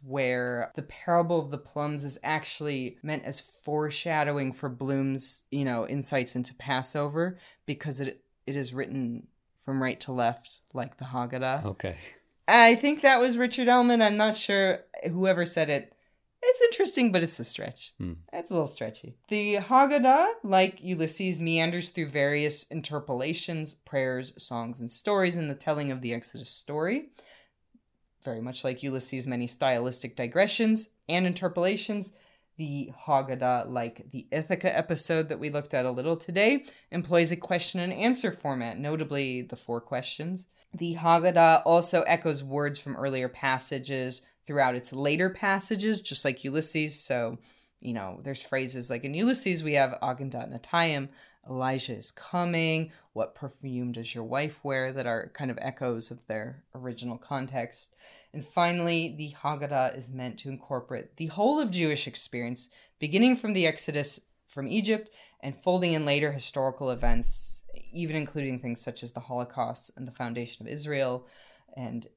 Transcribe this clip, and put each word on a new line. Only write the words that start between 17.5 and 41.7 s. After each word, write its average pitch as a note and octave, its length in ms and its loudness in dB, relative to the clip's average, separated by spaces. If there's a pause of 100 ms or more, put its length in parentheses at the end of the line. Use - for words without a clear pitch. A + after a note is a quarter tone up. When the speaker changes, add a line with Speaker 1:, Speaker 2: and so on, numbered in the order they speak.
Speaker 2:
Hmm. F2+ 160 -6 (180)
Speaker 1:
It's E4+ 200 -8
a - 20 -10
little D#3+ 140 2
stretchy. - 480 -10 (120)
The G#3 280 0
Haggadah, C4+ 720 6 (160)
like F#3+ 400 4
Ulysses, E3+ 580 -2
meanders E3 480 0
through D#3 200 -4
various D3 600 2
interpolations, D3+ 1040 -4
prayers, C3 680 -4
songs, A#2 380 -6
and A#2+ 100 -8
stories F#3+ 460 2
in E3 120 -2
the C#3+ 80 -4
telling D3 360 -2
of C3 100 -6
the A#2+ 120 -2
Exodus A#2 360 -8
story. F#3 600 -4 (1120)
Very A#2 160 -6
much B2 240 -8
like B2+ 200 -4
Ulysses' C3 440 -4
many B2 200 -2
stylistic B2 680 0
digressions G#3+ 720 2 (200)
and F3+ 160 2
interpolations, F#3 880 0 (440)
the C#3+ 340 -6 (140)
Haggadah, B2+ 640 2
like A#2 420 -6
the C3 200 -10
Ithaca F3+ 440 0
episode D#3+ 540 2
that D#3 100 -4
we D3+ 100 -4
looked D3 240 -6
at B2+ 120 2
a B2+ 60 0
little C3+ 260 0
today, G#3 480 2 (260)
employs E3 400 4
a F3 60 -2
question F3 420 -2
and F3 140 -2
answer A#3+ 380 2
format, B2+ 480 -4
notably C#3+ 600 -2
the B2 140 -10
four A#2+ 260 -6
questions. D#3+ 640 -6 (260)
The E3+ 220 -4
Haggadah E3 720 8
also E3+ 380 6